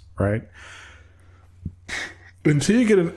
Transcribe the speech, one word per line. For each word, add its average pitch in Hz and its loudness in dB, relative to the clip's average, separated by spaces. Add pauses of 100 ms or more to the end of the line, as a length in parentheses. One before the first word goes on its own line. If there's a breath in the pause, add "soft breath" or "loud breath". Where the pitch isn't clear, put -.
(200)
right? 104 -2 (2000 loud breath)
Until 151 2
you 240 2
get 208 4
an, 170 0